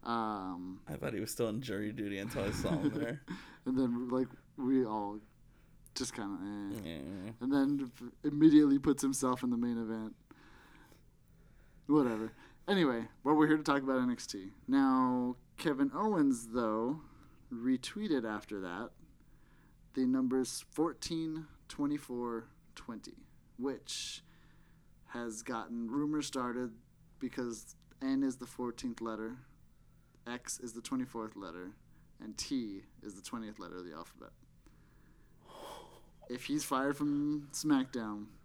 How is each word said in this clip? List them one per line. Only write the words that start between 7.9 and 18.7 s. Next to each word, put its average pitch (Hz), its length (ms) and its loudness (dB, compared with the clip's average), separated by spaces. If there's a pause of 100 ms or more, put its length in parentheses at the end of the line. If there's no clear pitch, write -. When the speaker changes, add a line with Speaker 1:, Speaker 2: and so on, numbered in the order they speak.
Speaker 1:
f-, 120 140 -12 (160)
immediately 147 540 10
puts 139 240 2
himself 131 400 2
in 123 80 2
the 120 60 2
main 117 200 0
event. 110 380 -4 (1700)
Whatever. 117 460 4 (340)
Anyway, 135 400 2 (160)
but 147 120 4
we're 151 120 8
here 156 100 6
to 151 60 -2
talk 139 200 4
about 131 180 2
N 123 100 2
X 120 160 -4
T. 98 220 -8 (180)
Now, 127 680 4 (200)
Kevin 139 360 2
Owens, 147 560 2
though, 117 500 0 (540)
retweeted 131 760 0
after 107 300 -4
that 92 300 -6 (1040)